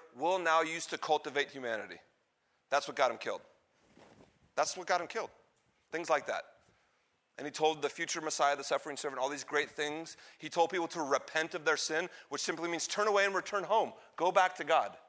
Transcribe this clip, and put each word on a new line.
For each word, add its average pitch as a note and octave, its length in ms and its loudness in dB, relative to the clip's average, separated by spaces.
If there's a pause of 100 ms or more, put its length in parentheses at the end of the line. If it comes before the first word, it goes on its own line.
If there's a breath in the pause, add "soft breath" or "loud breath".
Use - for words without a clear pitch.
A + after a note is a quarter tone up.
(160)
we'll E3+ 240 0
now E3 220 4
use D#3+ 260 -4
to D#3+ 100 -6
cultivate C#3+ 540 0
humanity." A2 480 -6 (720)
That's C#3 180 0
what C3+ 80 -10
got B2+ 160 4
him A2 80 -8
killed. G2+ 220 -6 (1120)
That's D3+ 200 0
what F3+ 120 -8
got F3+ 140 2
him D#3+ 60 -8
killed. - 220 -6 (640)
Things D#3+ 180 -4
like C#3 160 2
that. G2+ 200 -4 (920)
And C3+ 80 -8
he D3 60 -6
told D#3 300 2
the C#3+ 80 0
future E3 320 -6
Messiah, D3 340 2
the - 80 -6
suffering C#3 340 -2
servant, C3+ 240 -6
all C3+ 80 2
these C#3+ 140 -6
great D3 280 0
things. D3+ 460 -6 (200 loud breath)
He D#3 120 -12
told E3+ 200 4
people F3 200 0
to E3 120 -4
repent D3+ 520 0
of D#3+ 120 -6
their D#3 120 6
sin, E3 320 -2 (200 loud breath)
which C#3+ 120 -6
simply E3+ 280 -2
means E3 180 -2
turn G#3 200 0
away G3+ 180 6
and G3 100 0
return F#3 280 -2
home. F3+ 300 2 (220 loud breath)
Go F3 160 2
back F#3 240 4
to D#3+ 80 -8
God. C#3+ 340 2 (120)